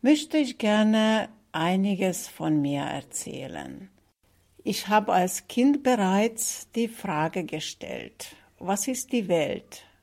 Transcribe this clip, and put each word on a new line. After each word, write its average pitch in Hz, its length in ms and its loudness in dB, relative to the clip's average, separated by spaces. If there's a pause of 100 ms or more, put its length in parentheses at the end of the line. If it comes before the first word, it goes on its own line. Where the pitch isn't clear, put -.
möchte 302 380 4
ich 277 180 0
gerne 220 720 4 (240)
einiges 185 720 0
von 156 360 0
mir 143 180 0
erzählen. 135 1080 -10 (720)
Ich - 240 -4
habe 214 240 2
als 185 360 0
Kind 277 340 2
bereits 220 920 0
die 226 140 0
Frage 165 560 -4
gestellt, - 920 -10 (240)
was 196 300 -2
ist 254 240 -4
die 220 160 0
Welt? - 560 -2 (180)